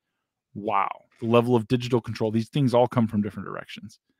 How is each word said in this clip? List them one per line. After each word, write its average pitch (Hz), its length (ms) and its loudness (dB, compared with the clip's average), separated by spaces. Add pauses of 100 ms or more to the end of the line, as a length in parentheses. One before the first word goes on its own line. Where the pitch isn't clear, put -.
(540)
Wow. 101 340 -2 (320)
The 117 60 -6
level 120 300 4
of 110 120 -2
digital 123 320 0
control. 110 300 -4
These 110 180 -2
things 131 260 0
all 120 120 6
come 117 200 0
from 104 160 -2
different 101 260 -8
directions. - 500 -14 (220)